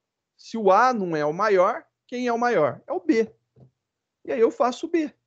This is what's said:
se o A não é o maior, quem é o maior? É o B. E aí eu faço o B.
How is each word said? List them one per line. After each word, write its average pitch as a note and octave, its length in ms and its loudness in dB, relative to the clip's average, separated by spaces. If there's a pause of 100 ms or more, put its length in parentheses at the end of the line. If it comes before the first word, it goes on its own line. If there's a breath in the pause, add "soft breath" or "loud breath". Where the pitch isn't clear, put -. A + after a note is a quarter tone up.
(360)
se - 220 -14
o G#3 120 2
A A#3 240 4
não F#3 220 -4
é D3 100 -2
o D3+ 80 -2
maior, G#3 520 0 (200)
quem B3 220 -8
é A#3+ 60 -2
o A#3 40 -2
maior? G#3+ 480 0
É - 60 -10
o F4+ 80 -4
B. A#3 340 0 (920)
E - 80 -6
aí C4+ 60 -2
eu A3+ 120 4
faço B3+ 340 -2
o D#4+ 40 -8
B. D#4 240 -2 (140)